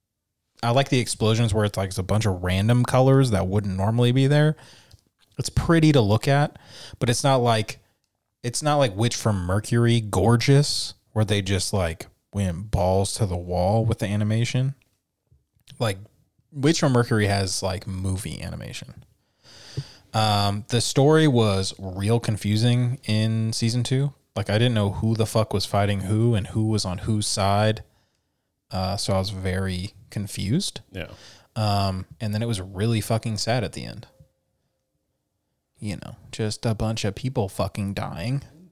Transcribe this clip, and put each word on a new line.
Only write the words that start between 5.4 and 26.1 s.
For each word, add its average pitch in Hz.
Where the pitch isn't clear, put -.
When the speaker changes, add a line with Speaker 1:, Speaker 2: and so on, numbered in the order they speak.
Speaker 1:
pretty 156
to 135
look 104
at, 143
but 123
it's 123
not 135
like, 117
it's 120
not 147
like 123
Witch 117
from 98
Mercury, 117
gorgeous, 117
where 110
they 101
just, 92
like, 87
went 98
balls 95
to 113
the 92
wall 90
with 113
the 113
animation. 110
Like, 104
Witch 151
from 143
Mercury 117
has, 98
like, -
movie 95
animation. -
Um, 104
the 120
story 156
was 107
real 95
confusing 120
in 110
season 117
two. 135
Like, 95
I 202
didn't 120
know 101
who 110
the 110
fuck -
was 98
fighting 101
who 110